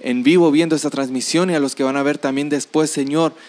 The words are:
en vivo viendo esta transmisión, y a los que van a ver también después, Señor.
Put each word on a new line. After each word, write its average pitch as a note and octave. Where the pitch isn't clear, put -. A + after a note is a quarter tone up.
en B2
vivo E3+
viendo D#3
esta D3
transmisión, C3+
y F3
a D#3
los C#3
que C#3
van C3+
a C#3+
ver C#3+
también C#3
después, D3
Señor. D3